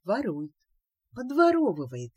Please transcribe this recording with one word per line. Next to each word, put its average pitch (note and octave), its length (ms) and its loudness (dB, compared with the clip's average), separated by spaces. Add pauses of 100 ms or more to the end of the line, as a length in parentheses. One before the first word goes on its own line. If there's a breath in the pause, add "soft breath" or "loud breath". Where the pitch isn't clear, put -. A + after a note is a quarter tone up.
ворует. E3+ 480 -4 (640)
Подворовывает, B3 1000 0